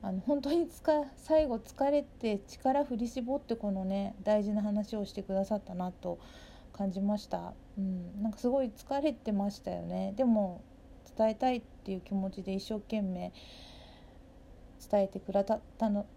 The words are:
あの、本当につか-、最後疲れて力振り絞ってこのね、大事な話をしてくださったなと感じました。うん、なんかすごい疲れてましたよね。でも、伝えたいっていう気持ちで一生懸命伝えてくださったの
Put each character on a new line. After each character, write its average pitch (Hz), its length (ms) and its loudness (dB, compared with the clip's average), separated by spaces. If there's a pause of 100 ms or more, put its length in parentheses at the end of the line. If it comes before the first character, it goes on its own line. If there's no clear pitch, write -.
あ 202 80 -4
の、 190 100 -2
本 285 220 2
当 277 80 -2
に 339 180 4
つ - 140 -16
か-、 302 220 4 (120)
最 311 300 4
後 233 120 0
疲 277 320 0
れ 285 120 4
て 214 460 -2
力 269 360 2
振 254 120 -2
り 233 120 -2
絞 254 280 -4
っ 285 40 -2
て 233 140 -4
こ 214 160 -4
の 190 140 -2
ね、 196 400 -2
大 214 180 4
事 208 100 0
な 208 100 2
話 208 340 0
を 202 80 -2
し - 80 -10
て 196 100 -6
く 190 100 -6
だ 196 120 2
さ 214 120 0
っ 202 40 -2
た 185 140 -12
な 180 180 -4
と 175 260 -8 (540)
感 196 180 -2
じ 185 100 -4
ま 202 160 2
し 208 100 -8
た。 175 280 -4 (240)
う - 20 -4
ん、 185 420 -4
な 220 80 0
ん - 20 -8
か - 60 -10
す 247 100 0
ご 269 140 4
い 226 120 -2
疲 - 260 -2
れ 294 120 2
て 226 180 -6
ま 202 200 2
し 202 100 -12
た 190 100 -6
よ 175 120 -4
ね。 185 340 -4
で 254 80 2
も、 208 380 4 (540)
伝 220 140 4
え 220 40 -2
た 254 180 2
い 240 60 0
っ 233 40 -6 (220)
て 196 80 -4
い 190 40 -2
う 180 40 -6
気 202 140 -8
持 190 160 0
ち 185 120 -12
で 190 120 -4
一 196 100 -4
生 214 160 -4
懸 214 220 -2
命 180 300 -4 (1600)
伝 202 120 6
え 196 60 2
て 190 120 -8
く - 120 -10
だ 202 120 4
さ 214 120 2
っ - 40 -6 (160)
た 220 140 2
の 202 160 0 (100)